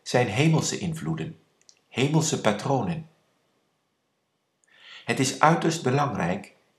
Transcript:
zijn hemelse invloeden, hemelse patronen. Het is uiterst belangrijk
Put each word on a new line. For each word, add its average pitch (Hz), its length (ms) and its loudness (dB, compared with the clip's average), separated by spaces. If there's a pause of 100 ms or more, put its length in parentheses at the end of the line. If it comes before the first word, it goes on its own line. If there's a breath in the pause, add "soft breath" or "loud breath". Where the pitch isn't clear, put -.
zijn 123 240 0
hemelse 143 500 2
invloeden, 80 640 -6 (480)
hemelse 143 540 0
patronen. 107 680 -2 (2000 loud breath)
Het 117 140 -2
is 131 200 -2
uiterst 160 440 4
belangrijk 147 720 -2 (240)